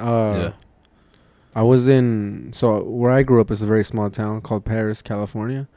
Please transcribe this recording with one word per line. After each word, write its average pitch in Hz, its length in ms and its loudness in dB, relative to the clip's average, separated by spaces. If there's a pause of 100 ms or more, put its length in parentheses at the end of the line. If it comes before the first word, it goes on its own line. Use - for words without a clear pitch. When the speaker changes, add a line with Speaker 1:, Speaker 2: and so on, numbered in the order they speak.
Speaker 1:
Uh, 113 360 0
Speaker 2:
Yeah. 87 140 -4 (1040)
Speaker 1:
I 110 60 0
was 123 240 4
in, 113 680 0
so 107 300 0
where 120 300 0
I 139 100 4
grew 127 180 4
up 104 120 2
is 104 100 -6
a 107 40 -2
very 107 180 2
small 104 260 -4
town 107 300 -6
called 107 240 -6
Paris, 110 380 -4
California. 113 760 -6